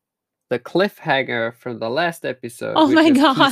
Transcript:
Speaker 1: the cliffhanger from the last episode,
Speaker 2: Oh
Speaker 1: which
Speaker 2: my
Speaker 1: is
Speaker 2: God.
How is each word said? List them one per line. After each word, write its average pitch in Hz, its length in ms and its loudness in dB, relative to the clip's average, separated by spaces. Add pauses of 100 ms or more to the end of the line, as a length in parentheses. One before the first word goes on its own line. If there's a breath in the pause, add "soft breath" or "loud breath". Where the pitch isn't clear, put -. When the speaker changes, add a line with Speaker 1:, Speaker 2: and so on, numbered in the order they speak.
(500)
Speaker 1:
the 123 80 -2
cliffhanger 131 1000 -2
from 120 220 -12
the 113 120 -6
last 165 340 -4
episode, 117 520 -8
Speaker 2:
Oh 311 120 4
Speaker 1:
which 277 60 2
Speaker 2:
my 320 100 4
Speaker 1:
is 302 120 6
Speaker 2:
God. 269 200 2 (160)